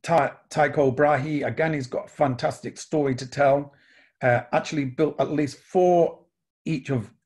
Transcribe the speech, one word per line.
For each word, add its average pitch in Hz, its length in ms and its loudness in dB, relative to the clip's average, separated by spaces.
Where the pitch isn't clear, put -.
Ty-, 156 300 2
Tycho 147 440 2
Brahe, 147 520 0
again, 156 300 -2
he's 135 140 -6
got - 180 -8
a - 20 -20
fantastic 135 720 -4
story 139 380 -2
to 127 120 -12
tell. 143 460 0
Uh, 120 200 4
actually 151 340 -2
built 143 340 -2
at 143 120 0
least 147 260 -2
four 180 600 2
each 156 240 -6
of 120 220 -4